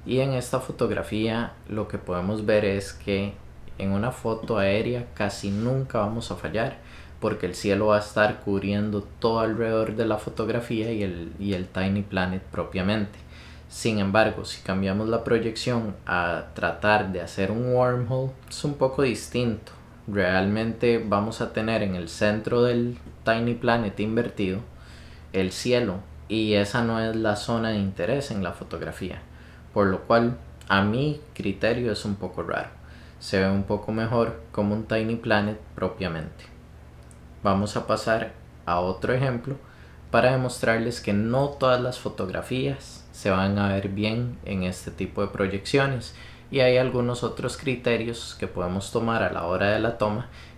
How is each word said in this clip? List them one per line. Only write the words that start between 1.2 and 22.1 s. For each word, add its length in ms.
lo 180
que 120
podemos 480
ver 180
es 280
que 400
en 140
una 200
foto 460
aérea 560
casi 380
nunca 480
vamos 320
a 40
fallar, 420
porque 280
el 80
cielo 320
va 80
a 60
estar 400
cubriendo 600
todo 380
alrededor 560
de 100
la 140
fotografía 720
y 100
el, 380
y 140
el 140
Tiny 360
Planet 400
propiamente. 720
Sin 280
embargo, 480
si 160
cambiamos 480
la 140
proyección 720
a 480
tratar 580
de 100
hacer 280
un 240
wormhole, 580
es 160
un 120
poco 260
distinto. 720
Realmente 960
vamos 380
a 120
tener 280
en 140
el 120
centro 540